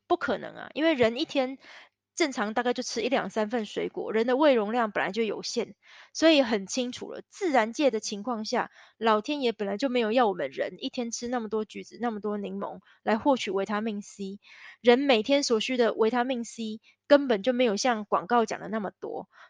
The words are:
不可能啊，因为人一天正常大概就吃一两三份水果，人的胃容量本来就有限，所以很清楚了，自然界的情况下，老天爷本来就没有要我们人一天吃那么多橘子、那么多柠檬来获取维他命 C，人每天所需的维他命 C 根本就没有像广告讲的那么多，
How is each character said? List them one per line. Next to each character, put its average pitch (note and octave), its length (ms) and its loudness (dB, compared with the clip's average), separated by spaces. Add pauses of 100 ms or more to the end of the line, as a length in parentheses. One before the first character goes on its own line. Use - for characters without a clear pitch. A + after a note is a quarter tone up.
不 F4 100 2
可 G3 220 -4
能 A#2 160 -12
啊， A2 180 -14
因 C#4 100 -2
为 E4 120 4
人 A#3 240 2
一 D#4+ 60 -2
天 C4+ 340 -2 (560)
正 D4+ 160 0
常 A3 240 -4
大 B3 80 0
概 B3 100 0
就 B3+ 80 -4
吃 - 220 -4
一 B3 60 -2
两 A3+ 200 0
三 G#3+ 200 -2
份 A3 160 -2
水 F3+ 240 -4
果， - 220 -8
人 A3 140 2
的 B3 100 2
胃 C#4+ 200 6
容 G#3+ 160 0
量 A#3 200 0
本 C#3+ 120 0
来 D#3 80 -2
就 A#3 100 -2
有 G#3 220 -2
限， - 320 -6 (380)
所 D#4+ 160 4
以 D4+ 120 6
很 G#3+ 240 0
清 B3 260 -4
楚 - 200 -12
了， - 180 -10
自 F4+ 220 -4
然 A#3 220 2
界 C#4 180 2
的 G#3+ 80 -4
情 G#3 240 -8
况 A3 200 -6
下， G#3+ 280 -4 (260)
老 G#3+ 240 2
天 D4 180 -4
爷 B3 120 0
本 G#3 160 -6
来 G3+ 100 -4
就 C4+ 100 -2
没 B3 120 0
有 A3 120 0
要 A#3+ 160 4
我 G3 60 0
们 D#3+ 160 -4
人 C3+ 300 -6
一 C4 100 -6
天 A#3+ 220 -6
吃 A#3+ 160 -8
那 B3 120 -4
么 A3 80 -6
多 G#3+ 160 -4
橘 G3+ 200 -12
子、 - 180 -18
那 A#3+ 80 -2
么 G#3+ 100 -6
多 G#3 180 -4
柠 G3 200 -8
檬 G3 220 -8 (240)
来 G#3+ 140 0
获 C4 200 2
取 A3 140 -6
维 G3 140 0
他 G#3 160 -4
命 G#3+ 200 -6
C， G3 380 -12 (420)
人 A#3+ 160 8
每 C4+ 240 4
天 C#4 220 4
所 A#3 160 2
需 B3+ 180 -2
的 A3+ 160 4
维 A3 160 4
他 A#3+ 140 0
命 B3 200 -2
C A3 380 -8 (240)
根 C#4+ 220 6
本 G#3 160 0
就 B3+ 100 2
没 B3 120 2
有 G3+ 120 2
像 A3 260 0
广 E3+ 220 -2
告 A#3 200 2
讲 - 140 -8
的 D#3+ 80 -10
那 G#3 120 -4
么 F#3+ 100 -4 (100)
多， - 300 -10 (200)